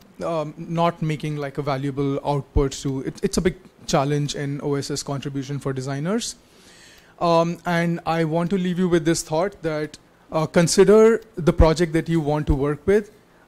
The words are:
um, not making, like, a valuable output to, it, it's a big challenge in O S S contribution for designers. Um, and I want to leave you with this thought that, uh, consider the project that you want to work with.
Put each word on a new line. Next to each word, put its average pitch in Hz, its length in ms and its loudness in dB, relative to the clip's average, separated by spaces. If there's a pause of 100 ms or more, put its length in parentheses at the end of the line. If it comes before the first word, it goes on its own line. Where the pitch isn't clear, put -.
(240)
um, 160 320 -4
not 170 440 -2
making, 151 360 -4
like, 139 220 -8
a 147 40 -2
valuable 139 600 -2
output 143 480 0
to, 135 300 -6
it, - 200 -8
it's - 140 -4
a - 40 0
big 175 160 0 (300)
challenge 147 480 0
in 143 280 -6
O 143 120 -4
S 139 160 -6
S 143 120 -6
contribution 139 560 -8
for 135 140 -6
designers. 139 640 -6 (840)
Um, 170 460 2
and 170 400 0
I 165 180 0
want 165 260 -2
to 196 80 0
leave 180 200 -2
you 185 100 2
with 170 160 2
this 160 180 0
thought 175 400 -4
that, 151 360 -6 (320)
uh, 156 160 0
consider 202 760 6 (140)
the 165 160 2
project 160 420 4
that 160 140 0
you 165 120 2
want 147 280 0
to 156 60 2
work 143 320 -2
with. 202 240 2 (380)